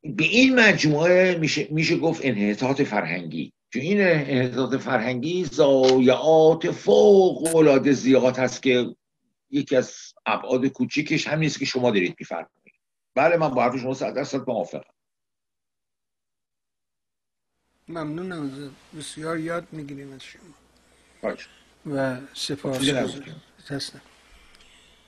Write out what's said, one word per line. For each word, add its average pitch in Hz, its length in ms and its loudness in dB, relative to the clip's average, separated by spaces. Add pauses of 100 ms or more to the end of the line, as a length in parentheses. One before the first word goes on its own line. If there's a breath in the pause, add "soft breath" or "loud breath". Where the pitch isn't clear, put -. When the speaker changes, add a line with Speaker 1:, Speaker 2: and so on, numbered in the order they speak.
Speaker 1:
به - 200 -6
این 254 360 4
مجموعه 180 760 4
می‌شه، 156 340 -2
می‌شه 156 260 0
گفت 143 260 -2
انحطاط 123 580 -2
فرهنگی. 85 720 -6 (160)
چون 127 120 -6
این 202 200 0
انحطاط 135 760 0
فرهنگی 127 720 -4
ضایعات 143 1300 4
فوق‌العاده 160 1200 4
زیاد 123 460 4
هست 127 240 -2
که 123 340 0 (540)
یکی 143 260 -2
از - 380 -2 (120)
ابعاد 113 400 -2
کوچیکش 143 600 -4
همین 156 220 -2
است - 100 -8
که 139 60 -6
شما 123 260 0
دارید 90 280 0
می‌فرمایید. - 640 -16 (340)
بله، 160 220 2
من 156 120 0
با 123 140 0
حرف 120 120 0
شما 127 180 -6
صد 123 200 -8
درصد 135 360 -6
موافقم. 90 440 -8 (3000)
Speaker 2:
ممنونم. 151 880 -10 (220)
بسیار 156 420 -10
یاد 170 320 -8
می‌گیریم 143 400 -16
از 131 120 -20
شما. - 300 -20 (680)
Speaker 1:
باشه. - 280 -10 (360)
Speaker 2:
و 135 320 -4 (160)
سپاس - 460 -8
Speaker 1:
چیزی 135 120 -2
Speaker 2:
گزارم. 123 180 -2
Speaker 1:
نگفتیم. - 320 -16 (260)
Speaker 2:
تسلیم. - 340 -12 (1080 soft breath)